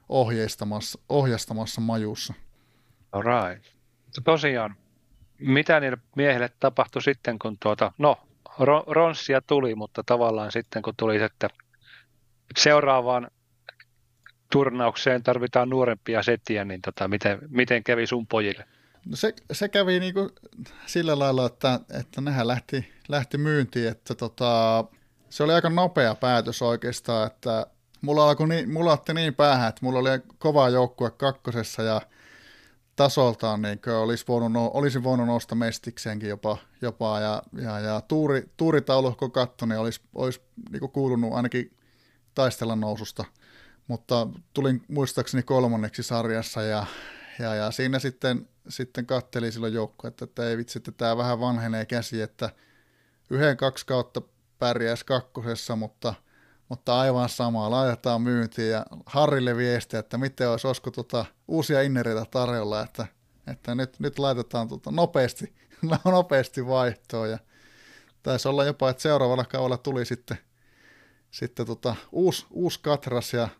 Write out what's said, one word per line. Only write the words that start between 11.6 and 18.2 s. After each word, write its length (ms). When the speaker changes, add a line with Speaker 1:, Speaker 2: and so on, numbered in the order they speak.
Speaker 2:
seuraavaan 760
turnaukseen 680
tarvitaan 460
nuorempia 540
setiä, 420
niin 180
tota, 260
miten, 300
miten 360
kävi 220
sun 200